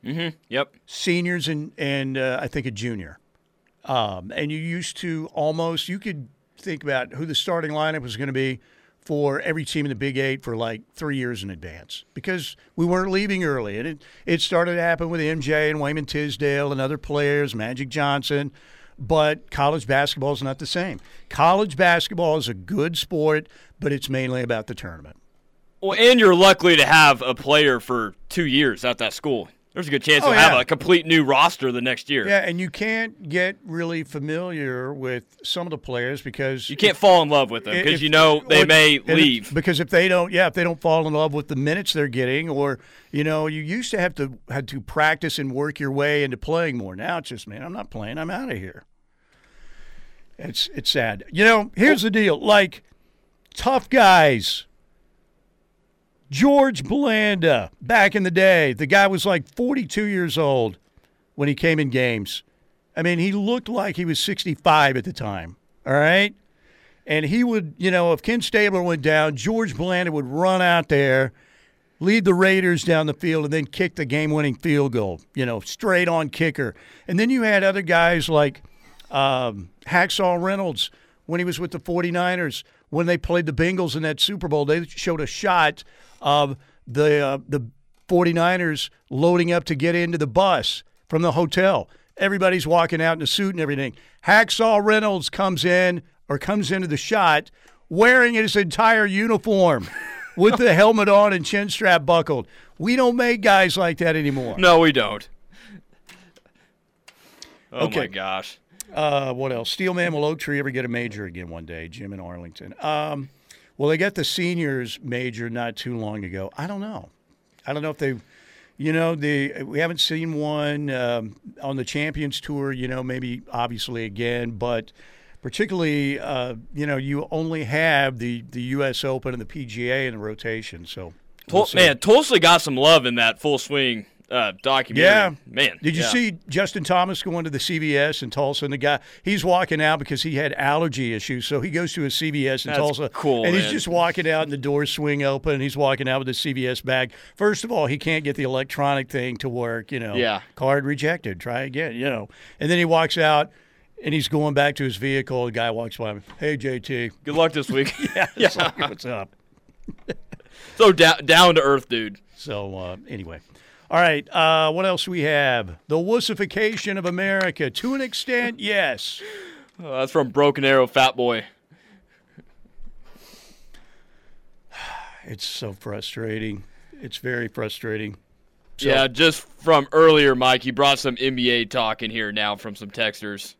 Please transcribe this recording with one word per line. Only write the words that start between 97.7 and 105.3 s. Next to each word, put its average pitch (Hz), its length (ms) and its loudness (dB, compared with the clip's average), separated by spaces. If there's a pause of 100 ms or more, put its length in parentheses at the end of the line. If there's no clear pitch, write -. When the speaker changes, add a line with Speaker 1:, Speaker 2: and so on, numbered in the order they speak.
Speaker 2:
wearing 240 440 6
his 220 220 0
entire 214 480 4
uniform 196 840 2 (260)
<laughs> - 240 -16
with 214 200 6
the 233 160 6
helmet 208 380 6
on 202 240 8
and 170 100 -2
chin 202 240 -2
strap 175 380 2
buckled. 160 400 2 (320)
We 226 180 0
don't 247 200 4
make 240 260 0
guys 190 340 6
like 170 220 0
that 160 180 2
anymore. 139 420 -2
Speaker 1:
No, 175 220 8
we 160 120 6
don't. 107 360 -2 (2500)